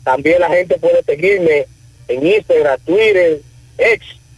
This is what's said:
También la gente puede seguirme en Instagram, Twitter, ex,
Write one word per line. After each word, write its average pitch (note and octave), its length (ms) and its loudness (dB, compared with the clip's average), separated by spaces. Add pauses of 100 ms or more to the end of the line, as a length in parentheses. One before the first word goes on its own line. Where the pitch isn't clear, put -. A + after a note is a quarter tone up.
También C#3 360 0
la E3+ 100 0
gente F3+ 280 0
puede E3+ 260 0
seguirme D#3+ 640 0 (420)
en C3 200 -4
Instagram, D#3 580 0
Twitter, F3+ 560 0 (360)
ex, - 280 0 (320)